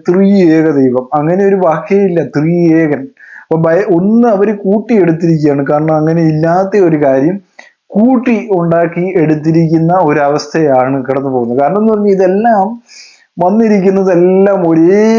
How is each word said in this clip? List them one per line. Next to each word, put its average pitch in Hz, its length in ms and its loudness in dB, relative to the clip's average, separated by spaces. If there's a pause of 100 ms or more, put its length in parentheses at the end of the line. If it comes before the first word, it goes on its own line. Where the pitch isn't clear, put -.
ത്രിയേക 180 640 2
ദൈവം. 127 340 0 (100)
അങ്ങനെ 165 300 -2
ഒരു 196 120 2
വാക്കേ 175 480 0
ഇല്ല, 175 200 -2
ത്രിയേകൻ. 160 760 0 (400)
അപ്പൊ 165 140 -4
ഭയ-, 165 300 0
ഒന്ന് 220 420 0
അവര് 202 280 0
കൂട്ടിയെടുത്തിരിക്കുകയാണ്. 165 1080 0
കാരണം 156 300 0
അങ്ങനെ 160 260 0
ഇല്ലാത്ത 170 580 0
ഒരു 160 220 2
കാര്യം 139 340 0 (500)
കൂട്ടി 233 640 0
ഉണ്ടാക്കി 170 540 -2 (120)
എടുത്തിരിക്കുന്ന 160 760 0
ഒരവസ്ഥയാണ് 147 1080 0
കടന്നു 135 240 -4
പോകുന്നത്. 123 300 -4
കാരണം 160 200 0
എന്ന് 220 140 0
പറഞ്ഞാൽ 208 200 0
ഇതെല്ലാം 196 520 0 (720)
വന്നിരിക്കുന്നതെല്ലാം 190 1300 2
ഒരേ 175 360 2 (140)